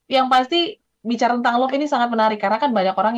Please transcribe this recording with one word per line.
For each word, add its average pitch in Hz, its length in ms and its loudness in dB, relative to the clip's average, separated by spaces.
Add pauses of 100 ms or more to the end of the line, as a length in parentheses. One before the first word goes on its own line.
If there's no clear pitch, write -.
(100)
yang 262 160 2
pasti 262 560 0 (240)
bicara 240 320 0
tentang 240 240 0
love 262 160 0
ini 302 80 -2
sangat 240 240 -2
menarik 214 320 0
karena 202 160 0
kan 277 160 0
banyak 190 240 0
orang 214 180 0